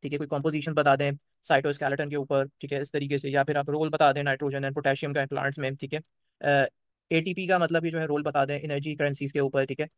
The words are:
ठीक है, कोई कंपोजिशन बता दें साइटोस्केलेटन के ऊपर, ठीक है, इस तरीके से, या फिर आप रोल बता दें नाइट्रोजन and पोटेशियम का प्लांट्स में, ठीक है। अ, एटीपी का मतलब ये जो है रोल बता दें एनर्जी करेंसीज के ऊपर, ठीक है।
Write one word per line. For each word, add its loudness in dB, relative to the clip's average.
ठीक -6
है, -4
कोई -4
कंपोजिशन -2
बता 4
दें 0
साइटोस्केलेटन 0
के -4
ऊपर, 0
ठीक -12
है, -2
इस -10
तरीके -2
से, -4
या 4
फिर 0
आप -2
रोल 0
बता 6
दें 0
नाइट्रोजन -2
and -2
पोटेशियम 0
का 0
प्लांट्स -4
में, -4
ठीक -8
है। -4
अ, 4
एटीपी -2
का 4
मतलब 2
ये -2
जो -4
है -2
रोल 0
बता 2
दें -4
एनर्जी -4
करेंसीज -2
के 0
ऊपर, 2
ठीक -6
है। -4